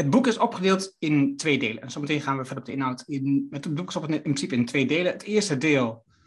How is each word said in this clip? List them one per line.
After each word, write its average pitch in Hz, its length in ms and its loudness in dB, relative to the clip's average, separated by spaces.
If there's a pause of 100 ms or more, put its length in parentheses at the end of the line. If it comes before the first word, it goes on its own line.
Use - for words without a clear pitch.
Het 147 100 0
boek 262 160 6
is 220 120 2
opgedeeld 190 600 0
in 143 380 2
twee 143 220 2
delen. 117 240 -4
En 131 80 -12
zometeen 147 300 -2
gaan 139 160 -2
we 131 80 -4
verder 131 140 -10
op 123 60 -10
de - 80 -10
inhoud 131 300 -4
in. 139 480 0
Het 143 240 -6
boek 180 140 -4
is - 80 -6
op, 160 120 -4
in 156 140 -2
principe 143 320 -2
in 120 100 4
twee 135 220 2
delen. 165 260 2
Het - 100 -10
eerste 196 340 0
deel, 127 480 2 (220)